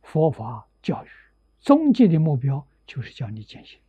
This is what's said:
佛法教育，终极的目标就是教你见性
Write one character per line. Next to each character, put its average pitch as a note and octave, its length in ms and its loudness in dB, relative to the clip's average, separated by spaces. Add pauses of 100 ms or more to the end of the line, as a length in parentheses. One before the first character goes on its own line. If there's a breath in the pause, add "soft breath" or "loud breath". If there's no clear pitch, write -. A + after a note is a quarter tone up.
佛 D#3 240 0
法 A2+ 380 -12 (120)
教 - 240 -8
育， - 40 -20 (500)
终 C#4+ 340 2
极 A#3+ 140 6
的 D#3+ 140 2
目 D#3 160 0
标 C#3 280 -4 (220)
就 B2+ 160 -12
是 - 100 -14
教 G#2+ 160 -12
你 A2 140 -12
见 - 240 -20
性 - 220 -20